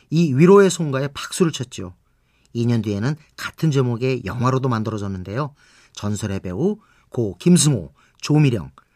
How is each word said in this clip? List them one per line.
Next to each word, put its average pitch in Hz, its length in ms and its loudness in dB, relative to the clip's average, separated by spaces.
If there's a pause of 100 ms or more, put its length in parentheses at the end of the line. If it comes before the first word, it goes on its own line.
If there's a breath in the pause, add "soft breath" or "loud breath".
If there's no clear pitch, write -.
이 160 240 2
위로의 185 380 8
송가에 143 380 -4
박수를 - 420 -2
쳤죠. 92 420 -10 (600)
이 117 120 -2
년 120 160 2
뒤에는 107 340 -2 (220 soft breath)
같은 - 340 -4
제목의 127 540 -2
영화로도 123 420 0
만들어졌는데요. 107 880 -4 (380 soft breath)
전설의 101 480 -6
배우 135 380 -4 (300 soft breath)
고 107 280 -4
김승호, 143 560 2 (260 soft breath)
조미령, 123 520 2 (240 soft breath)